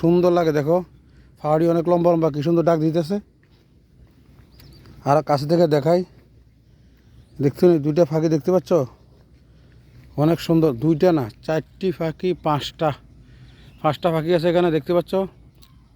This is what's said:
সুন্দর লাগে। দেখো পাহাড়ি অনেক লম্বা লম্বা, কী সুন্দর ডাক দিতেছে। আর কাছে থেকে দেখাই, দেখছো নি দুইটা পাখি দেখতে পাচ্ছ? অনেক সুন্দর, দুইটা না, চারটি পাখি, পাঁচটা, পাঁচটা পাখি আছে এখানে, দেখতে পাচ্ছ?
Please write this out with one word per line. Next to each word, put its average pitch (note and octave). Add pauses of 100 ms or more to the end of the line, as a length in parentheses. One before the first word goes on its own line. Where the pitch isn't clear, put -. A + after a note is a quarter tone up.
সুন্দর F3
লাগে। D#3+
দেখো D3+ (640)
পাহাড়ি D#3
অনেক E3
লম্বা F3
লম্বা, D#3+
কী D3
সুন্দর E3
ডাক E3+
দিতেছে। E3 (1900)
আর C#3+ (140)
কাছে D3
থেকে E3+
দেখাই, D#3+ (1400)
দেখছো C#3
নি E3+ (100)
দুইটা D3+
পাখি D#3+
দেখতে D#3+
পাচ্ছ? - (1500)
অনেক D#3+
সুন্দর, D#3+ (140)
দুইটা D#3+ (100)
না, B2+ (220)
চারটি D#3+ (100)
পাখি, E3 (140)
পাঁচটা, D3+ (880)
পাঁচটা D#3
পাখি D#3+
আছে D#3+
এখানে, F3
দেখতে D#3
পাচ্ছ? E3+ (840)